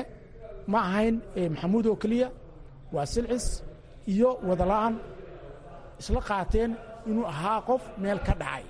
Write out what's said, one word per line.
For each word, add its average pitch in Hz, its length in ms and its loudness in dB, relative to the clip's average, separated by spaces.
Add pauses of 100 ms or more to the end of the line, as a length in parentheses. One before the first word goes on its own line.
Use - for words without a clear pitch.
(640)
ma 208 160 2
ahayn, 214 360 4 (160)
ee, 180 180 0
Maxamuud 185 360 2
oo 214 100 4
keliya, 233 320 2 (600)
waa 147 160 -2
Silcis 240 400 0 (580)
iyo 214 260 6 (100)
Wadala'aan 196 540 4 (1040)
isla 240 240 0
qaateen 220 500 2 (320)
inuu 226 220 2
ahaa 175 360 0
qof 247 220 2 (120)
meel 196 240 0
ka - 140 4
dhacay. 135 360 -4